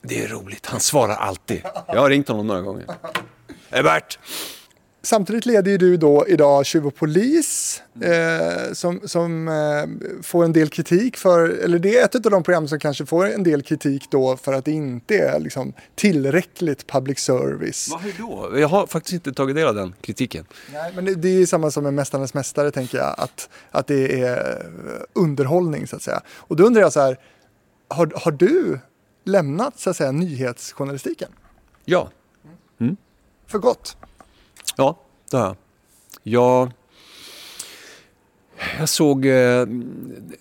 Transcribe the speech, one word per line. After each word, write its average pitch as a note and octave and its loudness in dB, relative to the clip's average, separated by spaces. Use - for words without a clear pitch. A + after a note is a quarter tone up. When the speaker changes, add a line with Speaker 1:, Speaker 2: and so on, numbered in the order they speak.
Speaker 1:
Det A2+ -6
är A2+ -8
roligt. G#2 -14
Han A#2 -6
svarar A2+ 2
alltid. F#2+ -6
Jag G#2 0
har C#3 6
ringt C#3+ 2
honom G#2+ -2
några G2 -2
gånger. G2 -10
Hej, B2+ 0
Bert! D#3 0
Speaker 2:
Samtidigt G#3+ 0
leder G3+ 4
ju G3 4
du F3+ 6
då D3 6
idag C#3+ 6
Tjuv D3+ 0
och C#3 -4
polis, A3+ 0
eh, E3+ 0
som, F3 -4
som, E3 -4
eh, D3+ -4
får E3+ 2
en E3 4
del D#3 6
kritik F#3 0
för, E3+ 4
eller F3+ 0
det G3+ 4
är B3 6
ett G3+ 0
av B3+ 0
de G3+ 2
program D#3+ 2
som D3+ -4
kanske C#3+ -4
får F3 2
en G#3+ -2
del D3+ 2
kritik C#3 -4
då C3 2
för C3+ -4
att C3+ -2
det D3+ -2
inte D3+ -2
är D3+ 2
liksom C3+ -6
tillräckligt D#3+ 0
public C3+ -4
service. C#3 -2
Speaker 1:
Va, E3 -8
hur G3 -10
då? A2 -6
Jag D3 4
har F#3+ 2
faktiskt - -8
inte C#3+ -8
tagit C#3 -4
del D#3 0
av A2 0
den F#2 -8
kritiken. A2 -8
Speaker 2:
Nej, E3 -10
men F3+ -8
det, F#3+ -2
det E3+ -2
är F#3 4
ju F3+ 6
samma D#3+ 2
som D3 -4
med C#3 0
Mästarnas C#3 -4
mästare, D3 -2
tänker B2+ -6
jag, F#2 -2
att, - -10
att C#3+ -2
det C3+ 0
är, B2 -2
eh, - -12
underhållning, D3+ 0
så - -12
att - -14
säga. - -4
Och - -8
då E3+ 8
undrar A3+ 6
jag D#3 6
så D3+ 2
här, C3 2
har, D#3+ 0
har - -2
du F#3 2
lämnat, F#3+ 0
så - -2
att - -4
säga, C3+ -2
nyhetsjournalistiken. C#3 -6
Speaker 1:
Ja. D#3 0
Mm. D3+ -2
Speaker 2:
För G#3+ -6
gott. - -2
Speaker 1:
Ja, C#3 0
det C#3 -2
har A2+ 2
jag. F#2+ -6
Jag, B2 2
jag D#3 -2
såg, C#3 2
eh, B2 4